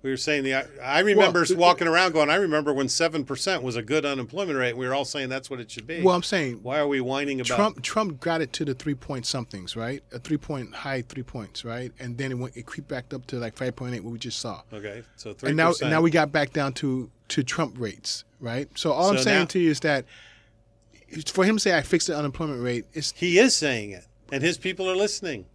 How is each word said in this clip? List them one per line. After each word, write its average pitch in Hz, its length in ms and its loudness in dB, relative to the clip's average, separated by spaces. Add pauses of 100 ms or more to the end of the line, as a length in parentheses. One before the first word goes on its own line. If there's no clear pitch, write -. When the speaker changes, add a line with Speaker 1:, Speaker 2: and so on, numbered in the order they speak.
Speaker 1:
We 131 80 -4
were 131 60 0
saying 147 260 0
the, 135 140 -2
I, 135 80 -2 (180)
I 139 180 2
remember 196 400 6
Speaker 2:
Well, 180 120 2
Speaker 1:
s-, - 20 4
walking 170 320 6
around 175 260 6
going, 151 160 4
"I 156 60 6
remember 151 400 2
when 135 140 2
seven 160 360 0
percent 139 380 -2
was 123 140 -4
a 120 60 -4
good 147 220 0
unemployment 143 540 -4
rate." 123 180 0
We 127 100 -4
were 131 80 -2
all 139 100 0
saying 135 240 -6
that's 131 200 -6
what 127 120 -8
it 110 100 -14
should 110 160 -14
be. 170 160 -6
Speaker 2:
Well, 185 140 6
I'm 175 80 -2
saying 135 400 -2
Speaker 1:
Why 135 160 -2
are 143 80 2
we 139 120 2
whining 135 400 -2
about 123 160 -2
Speaker 2:
Trump, 208 260 0
Trump 196 380 -2
got 165 200 0
it 135 140 -4
to 160 100 -4
the 139 100 -2
three 143 220 -4
point 127 300 -8
somethings, 101 500 -8
right? 120 260 -6 (100)
A 123 60 -12
three 147 200 -4
point, 135 360 -8
high 135 280 -6
three 131 200 -12
points, - 420 -12
right? 117 360 -8
And 120 180 -10
then 135 140 -4
it - 60 -6
went, 123 180 -8
it 123 100 -14
creeped - 220 -14
back 131 260 -10
up 123 140 -12
to, 135 80 -8
like, 117 200 -8
five 127 200 -6
point 123 180 -8
eight, 104 80 -8
what 117 100 -10
we 113 60 -12
just - 220 -8
saw. 110 220 -10 (100)
Speaker 1:
Okay, 107 320 -12 (120)
so 104 280 -14
Speaker 2:
And 143 120 0
now, 165 120 6
Speaker 1:
three 170 60 4
percent. 131 180 0
Speaker 2:
now 160 80 4
we 170 100 6
got 151 220 2
back 147 200 0
down 139 220 -2
to, 127 340 -2 (200)
to 135 160 -2
Trump 127 340 -4
rates, - 460 -8 (160)
right? 123 360 -6
So 160 140 -2
all 170 200 4
I'm 190 80 4
Speaker 1:
So 131 40 2
Speaker 2:
saying 139 160 4
Speaker 1:
now 175 80 4
Speaker 2:
to 185 140 -2
you 165 100 6
is 139 100 -2
that 143 240 2 (1300)
for 185 120 4
him 214 120 4
to 202 40 0
say, 180 160 4
"I 143 60 2
fixed - 260 0
the 156 80 -2
unemployment 147 460 -4
rate," 120 300 -2
it's 156 200 -6
Speaker 1:
He 175 260 4
is 240 160 8
saying 117 360 -2
it, 92 160 -18 (260)
and 135 100 -2
his 170 160 0
people 185 320 -2
are 185 60 0
listening. 180 580 -2